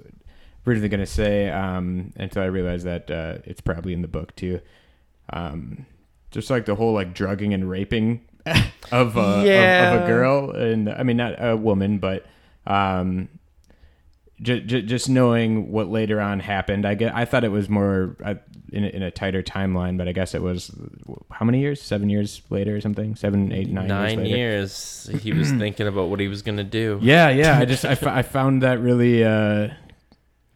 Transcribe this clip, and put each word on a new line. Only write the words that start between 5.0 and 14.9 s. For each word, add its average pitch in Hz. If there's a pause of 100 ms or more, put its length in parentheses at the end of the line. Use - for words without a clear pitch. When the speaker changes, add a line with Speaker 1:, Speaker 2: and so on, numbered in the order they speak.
Speaker 1:
Um, 82 (460)
just, 107
like, 123
the 104
whole, 113
like, 92
drugging 101
and 92
raping 110 (120)
<laughs> -
of 160 (360)
a, -
of, 120
of 98
a -
Speaker 2:
Yeah. 180
Speaker 1:
girl, 135
and 113
I 123
mean 123
not 120
a 117
woman, 104
but, 95 (400)
um, 92 (1120)
ju-, 117
ju-, 113
just 117